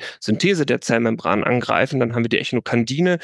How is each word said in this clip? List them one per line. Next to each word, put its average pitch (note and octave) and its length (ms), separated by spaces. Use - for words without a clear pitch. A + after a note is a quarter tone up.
Synthese D#3+ 440
der B2 160
Zellmembran A2+ 640
angreifen. B2 560
Dann A#2+ 160
haben A#2+ 80
wir A#2 60
die A#2 100
Echinokandine, B2+ 840